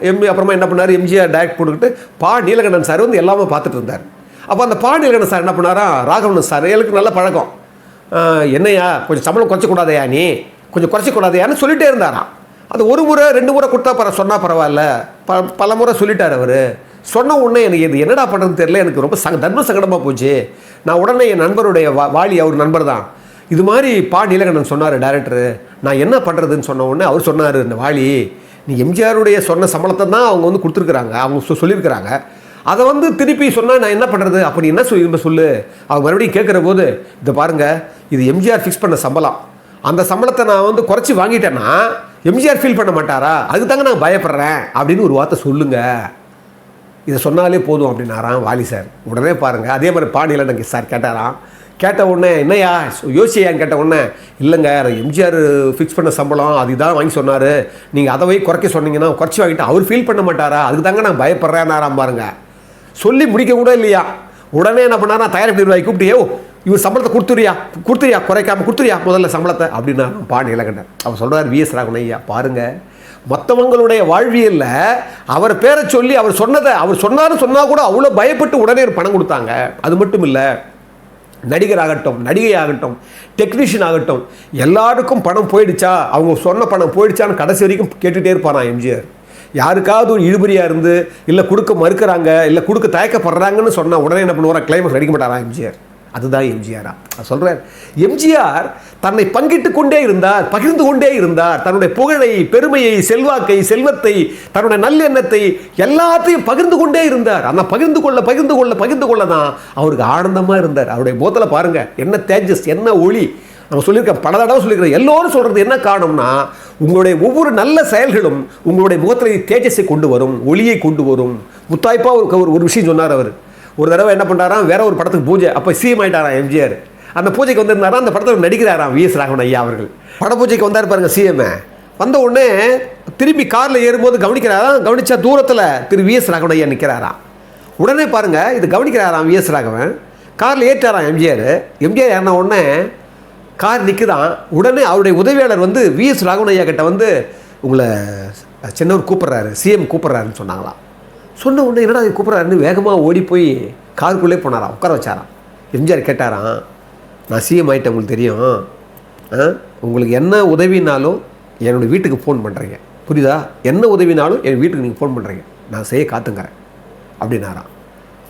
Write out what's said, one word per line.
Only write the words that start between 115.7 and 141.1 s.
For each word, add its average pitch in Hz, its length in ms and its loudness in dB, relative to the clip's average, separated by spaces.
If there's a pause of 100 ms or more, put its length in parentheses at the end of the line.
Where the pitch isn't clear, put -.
காரணம்னா, 165 520 0 (500)
உங்களுடைய 180 420 2
ஒவ்வொரு 277 300 2
நல்ல 269 340 2
செயல்களும் 202 640 0 (140)
உங்களுடைய 180 400 2
முகத்துல 233 280 2
தேஜஸை 214 540 0
கொண்டு 151 240 0
வரும், 127 380 0
ஒளியை 220 320 2
கொண்டு 156 260 0
வரும். 123 380 -2 (280)
முத்தாய்ப்பா 233 420 0
ஒரு, 226 140 4
ஒரு, 180 260 2
ஒரு 170 160 2
விஷயம் 185 200 0
சொன்னார் 160 220 2
அவர். 127 220 -2 (440)
ஒரு 156 140 0
தடவை 196 260 4
என்ன 196 80 0
பண்றாராம், 185 400 0
வேற 185 200 2
ஒரு 208 100 2
படத்துக்கு 165 360 -2
பூஜை, 180 220 2
அப்ப 175 200 -2
சி 240 180 0
எம் 226 100 0
ஆயிட்டாராம் 160 360 0
எம் 139 120 -2
ஜி 147 140 0
ஆர். 104 260 -4 (260)
அந்த 180 160 -2
பூஜைக்கு 214 320 0
வந்திருந்தாராம், 208 400 0
அந்த 240 80 0
படத்துல 208 360 0
நடிக்கிறாராம் 170 500 0
வி 160 60 4
எஸ் 180 140 2
ராகவன் 135 220 -2
ஐயா 123 220 0
அவர்கள். 117 280 -6 (300)
பட 214 160 -2
பூஜைக்கு 226 300 2
வந்தார் 214 220 0
பாருங்க 185 220 0
சி 202 140 0
எம். 160 200 2 (560)
வந்த 262 200 0
உடனே 240 580 2 (400)
திரும்பி 302 300 2
கார்ல 262 300 0
ஏறும்போது 240 420 2
கவனிக்கிறாராம், 226 580 2 (100)
கவனிச்சா 247 300 0 (100)
தூரத்துல 233 600 2
திரு 196 160 2
வி 190 80 2
எஸ் 247 200 2
ராகவன் 165 200 -2
ஐயா 160 160 2
நிக்கிறாராம். 127 500 -4 (600)
உடனே 277 300 0
பாருங்க, 208 500 0
இது 180 100 -2
கவனிக்கிறாராம் 185 640 0
வி 170 40 4
எஸ் 185 180 2
ராகவன். 123 480 -4 (440)
கார்ல 254 280 2
ஏற்றாராம் 208 360 0
எம் 156 100 -2